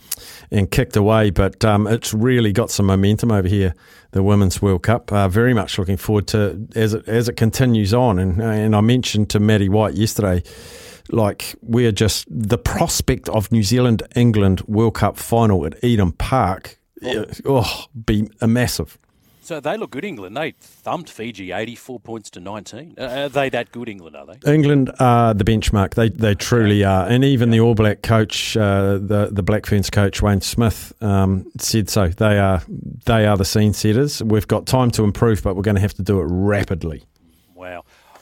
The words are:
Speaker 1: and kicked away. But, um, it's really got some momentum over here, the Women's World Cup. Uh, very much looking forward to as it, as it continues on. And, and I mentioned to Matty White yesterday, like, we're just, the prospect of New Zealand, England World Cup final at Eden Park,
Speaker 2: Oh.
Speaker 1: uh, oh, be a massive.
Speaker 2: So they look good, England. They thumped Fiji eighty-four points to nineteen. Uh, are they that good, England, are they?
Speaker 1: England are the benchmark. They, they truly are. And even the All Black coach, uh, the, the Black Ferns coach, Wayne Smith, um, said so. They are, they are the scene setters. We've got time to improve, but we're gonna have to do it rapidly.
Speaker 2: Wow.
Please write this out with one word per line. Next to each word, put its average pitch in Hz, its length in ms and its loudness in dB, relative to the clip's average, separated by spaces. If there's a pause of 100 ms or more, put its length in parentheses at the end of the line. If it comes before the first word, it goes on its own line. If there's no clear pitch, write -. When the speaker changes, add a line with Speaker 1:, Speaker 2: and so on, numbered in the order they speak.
(500)
Speaker 1:
and 101 220 -2
kicked - 260 0
away. 107 320 4
But, 95 340 0
um, 107 220 2
it's 113 300 -2
really 117 360 2
got 107 200 -2
some 101 160 0
momentum 98 440 2
over 98 160 2
here, 95 280 0 (340)
the 95 140 -2
Women's 101 360 2
World 95 220 0
Cup. - 300 -2
Uh, 101 180 2
very 117 240 2
much 101 240 -4
looking 95 200 -2
forward 104 320 -2
to 104 460 -2
as 110 200 0
it, - 120 -8
as 113 220 0
it 120 40 -4
continues 113 600 2
on. 120 240 2
And, 92 240 0
and 107 340 0
I 104 60 4
mentioned 110 480 2
to 107 100 0
Matty 104 300 4
White 101 240 2
yesterday, 98 480 0 (680)
like, - 500 -2
we're 117 300 0
just, 104 380 0
the 117 280 -2
prospect - 720 -2
of 104 220 -2
New 113 100 2
Zealand, 117 400 2 (140)
England 104 460 2
World 110 340 0
Cup 104 200 -2
final 107 520 0
at - 160 -12
Eden 104 280 2
Park, - 680 -4 (240)
Speaker 2:
Oh. 117 180 -4
Speaker 1:
uh, 104 40 -8 (200)
oh, 131 400 -2 (180)
be 107 240 -2 (140)
a 117 60 0
massive. 113 500 -2 (440)
Speaker 2:
So 156 180 -12
they 151 180 -6
look 214 120 -8
good, 135 160 -10
England. 110 320 -12
They 151 220 -6
thumped - 500 -10
Fiji 110 420 -12
eighty-four 113 500 -10
points 113 300 -14
to - 80 -20
nineteen. 107 600 -16
Uh, 127 60 -10
are 135 240 -6
they 135 200 -2
that 120 220 -6
good, 117 180 -12
England, 85 260 -16
are 69 120 -20
they? 135 260 -2
Speaker 1:
England 143 460 4
are 120 340 4
the 104 100 0
benchmark. 104 520 0
They, 117 140 2
they 104 260 0
truly 104 480 2
are. 95 240 2
And 123 160 2
even 123 260 2
the 113 100 4
All 117 140 4
Black 104 300 0
coach, - 520 0
uh, 98 440 2
the, 104 320 -2
the 104 100 -2
Black 101 240 0
Ferns 101 240 0
coach, 101 320 0
Wayne 101 200 2
Smith, - 600 -2
um, 98 560 0
said 107 320 -2
so. 95 200 0
They 104 280 2
are, 95 240 2 (440)
they 113 200 2
are 104 120 2
the 98 80 0
scene 104 280 2
setters. 120 480 -2
We've 107 260 0
got - 200 -2
time 127 240 2
to 110 120 0
improve, 104 380 0
but 98 140 -4
we're 95 80 -4
gonna 101 160 0
have 101 160 -2
to 101 80 -8
do 98 160 0
it 82 100 -2
rapidly. 90 720 -2 (540)
Speaker 2:
Wow. 90 300 -16 (360)